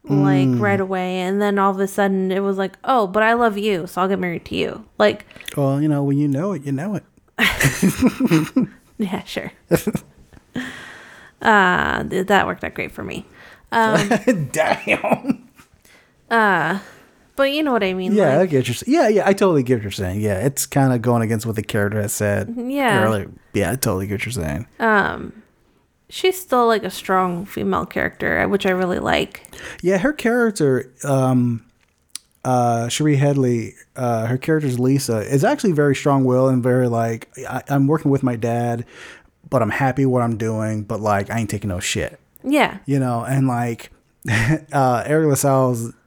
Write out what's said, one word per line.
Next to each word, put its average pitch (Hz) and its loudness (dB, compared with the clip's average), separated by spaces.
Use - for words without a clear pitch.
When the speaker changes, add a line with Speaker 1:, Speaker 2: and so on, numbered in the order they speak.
Speaker 1:
like, 143 4
Speaker 2:
Mm. 123 2
Speaker 1:
right 196 2
away. 185 -2
And 196 -2
then 202 0
all 196 2
of 190 -4
a 196 0
sudden 190 0
it 190 -2
was 196 -2
like, 196 -4
"Oh, 240 2
but 202 0
I 226 4
love 233 2
you, 196 -2
so 180 -4
I'll 190 0
get 190 0
married 175 -4
to - -8
you." - -4
Like, - 2
Speaker 2:
Well, 139 0
you 156 2
know, 143 2
when 139 2
you 147 2
know 147 -2
it, 143 -6
you 139 -4
know 180 -4
it. - -6
<laughs> 175 2
Speaker 1:
Yeah, 185 -6
sure. - -10
<laughs> 170 2
Uh, 180 2
th-, 185 -4
that 202 2
worked 180 -8
out - -8
great - -8
for - -14
me. - -10
Um, 220 2
Speaker 2:
<laughs> 214 0
Damn. - -2
Speaker 1:
Uh, 196 2
but 277 2
you 302 -2
know 285 0
what 220 2
I 185 0
mean. 185 -2
Speaker 2:
Yeah, 160 4
Speaker 1:
Like, 175 4
Speaker 2:
I 190 4
get 135 0
your 120 -2
s-, - -12
yeah, 285 4
yeah, 190 4
I 202 4
totally 180 4
get 123 2
what 107 -4
you're 101 -6
saying. 95 -4
Yeah, 104 0
it's 139 -2
kinda 131 2
going 120 2
against 110 -2
what 110 -4
the 107 -4
character 104 0
has 101 -4
said 104 -2
Speaker 1:
Yeah. 247 0
Speaker 2:
earlier. 104 -2
Yeah, 98 0
I 127 -2
totally 98 -2
get 101 -4
what - -6
you're 117 -8
saying. 76 -6
Speaker 1:
Um, 214 -2
she's 370 -2
still, 240 0
like, 220 2
a 185 -6
strong 185 -2
female 190 -4
character, - -2
which 196 -2
I 196 2
really 180 -2
like. - -2
Speaker 2:
Yeah, 185 2
her 262 0
character, 220 0
um, 127 0
uh, 120 0
Cherie 151 2
Headley, 131 2
uh, 120 -2
her 131 -2
character's 147 0
Lisa, 131 2
is 139 0
actually 240 0
very 143 2
strong-willed 131 2
and 127 2
very, 127 2
like, 117 -2
"I, 131 -8
I'm 139 2
working 151 2
with 135 2
my 127 0
dad, 117 -2
but 127 2
I'm 107 2
happy 135 0
what 123 2
I'm 117 0
doing, 110 -2
but, 104 -6
like, 101 0
I 113 -2
ain't 107 -4
taking 104 -4
no 90 -4
shit." - -4
Speaker 1:
Yeah. 262 0
Speaker 2:
You 139 0
know, 120 -2
and, 135 0
like, 120 -4
<laughs> 117 0
uh, 127 2
Eric 156 2
LaSalle's 131 2